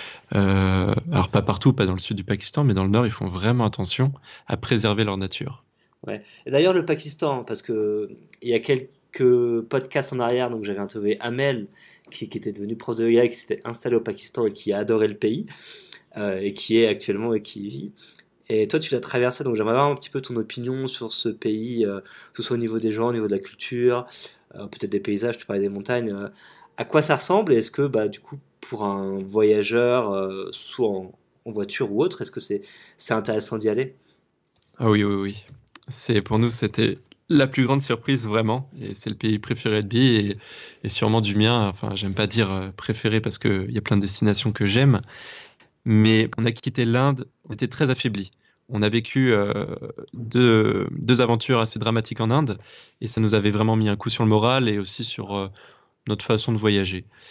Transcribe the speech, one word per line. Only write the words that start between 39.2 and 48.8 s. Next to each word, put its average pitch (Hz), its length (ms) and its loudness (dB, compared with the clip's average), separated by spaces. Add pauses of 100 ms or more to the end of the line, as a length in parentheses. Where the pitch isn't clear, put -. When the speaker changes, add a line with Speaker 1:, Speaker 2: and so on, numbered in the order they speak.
Speaker 1:
préféré 107 440 -2
de 101 40 -6
Bi 120 300 6
et, 101 200 0 (460)
et 107 60 -4
sûrement 110 320 2
du 101 140 0
mien. 107 340 4
Enfin, 98 260 -6
j'aime 98 180 -4
pas 104 140 0
dire, 104 240 0
euh, 95 240 -4
préféré 110 460 -2
parce 107 160 -6
qu'il 101 340 -2
y 117 60 -4
a 101 40 -4
plein - 140 0
de 101 60 4
destinations 101 500 0
que 104 140 -2
j'aime. 117 340 4 (880)
Mais 110 520 6
on 110 60 -2
a 117 80 2
quitté 117 320 -2
l'Inde, 131 440 2 (200)
on 113 60 -10
était 117 160 -4
très 143 200 0
affaiblis. 104 420 -4 (420)
On 104 100 0